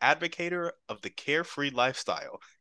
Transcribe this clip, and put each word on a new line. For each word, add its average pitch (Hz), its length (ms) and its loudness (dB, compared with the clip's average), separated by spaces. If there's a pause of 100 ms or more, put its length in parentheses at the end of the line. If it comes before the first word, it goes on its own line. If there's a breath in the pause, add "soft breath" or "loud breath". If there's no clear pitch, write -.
advocator 170 720 2 (140)
of 107 140 -8
the 196 80 -8
carefree 147 640 -2
lifestyle, 123 680 0 (220 soft breath)